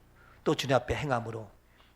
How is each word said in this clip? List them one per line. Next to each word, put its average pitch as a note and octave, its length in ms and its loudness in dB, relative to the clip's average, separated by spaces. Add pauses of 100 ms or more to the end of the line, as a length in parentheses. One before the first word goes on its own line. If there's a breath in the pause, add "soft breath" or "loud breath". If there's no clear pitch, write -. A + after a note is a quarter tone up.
(440 loud breath)
또 - 100 4
주님 B2+ 220 2
앞에 A#2+ 180 0
행함으로 A2+ 560 -4 (460 soft breath)